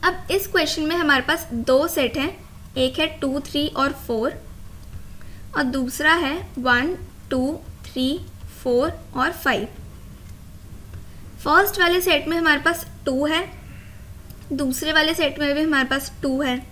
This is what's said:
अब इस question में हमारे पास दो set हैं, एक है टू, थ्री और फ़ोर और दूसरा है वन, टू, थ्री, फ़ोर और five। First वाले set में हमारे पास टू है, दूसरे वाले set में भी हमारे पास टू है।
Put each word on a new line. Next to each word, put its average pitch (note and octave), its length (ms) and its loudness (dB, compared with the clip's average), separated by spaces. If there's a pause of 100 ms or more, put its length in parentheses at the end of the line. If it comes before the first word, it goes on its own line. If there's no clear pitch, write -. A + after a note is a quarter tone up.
अब F4+ 280 0
इस F#4+ 160 2
question D#4 340 2
में D#4 140 0
हमारे D4 260 4
पास D#4+ 320 0
दो C4 340 4
set C#4 300 0
हैं, D4 200 -2 (400)
एक C4 220 2
है D#4+ 80 4 (120)
टू, C#4 200 0
थ्री D4 280 -2
और C#4 260 0
फ़ोर A#3 400 -2 (1200)
और D4 60 2
दूसरा C4+ 500 2
है E4 360 0 (100)
वन, B3+ 360 4 (340)
टू, C#4 300 0 (260)
थ्री, C4+ 340 0 (440)
फ़ोर C4 280 4 (240)
और C4+ 160 2
five। A#3 360 0 (1800)
First F#4+ 360 6
वाले F4 220 6
set D4+ 260 2
में E4 100 0
हमारे D4+ 240 4
पास E4 240 0 (200)
टू C4+ 200 2
है, D#4+ 240 0 (1040)
दूसरे C#4 400 0
वाले D#4 200 6
set D4+ 260 2
में C#4+ 160 2
भी D4+ 60 2
हमारे C#4+ 260 4
पास C#4 340 -2
टू C4+ 200 2
है। B3+ 180 0 (120)